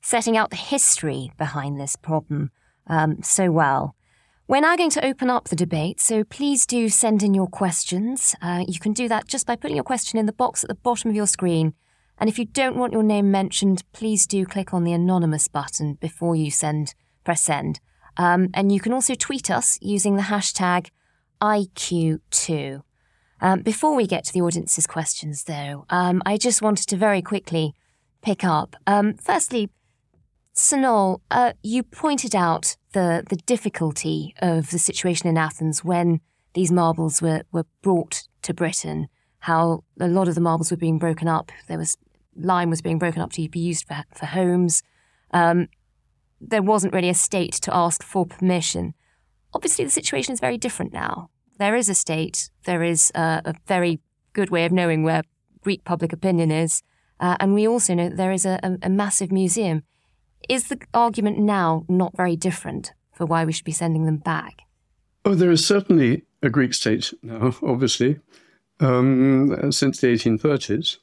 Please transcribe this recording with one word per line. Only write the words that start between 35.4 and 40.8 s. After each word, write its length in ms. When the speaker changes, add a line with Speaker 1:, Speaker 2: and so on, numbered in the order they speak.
Speaker 1:
when 360
these 180
marbles 500
were, 200
were 140
brought 440
to 100
Britain, 560
how 460
a 80
lot 180
of 80
the 60
marbles 320
were 40
being 220